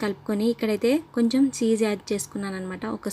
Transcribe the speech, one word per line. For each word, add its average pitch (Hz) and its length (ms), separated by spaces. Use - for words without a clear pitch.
కలుపుకొని 208 420
ఇక్కడైతే 220 360
కొంచెం 240 260
చీజ్ 226 320
యాడ్ 208 240
చేసుకున్నాను 196 480
అనమాట. 185 240
ఒక 202 160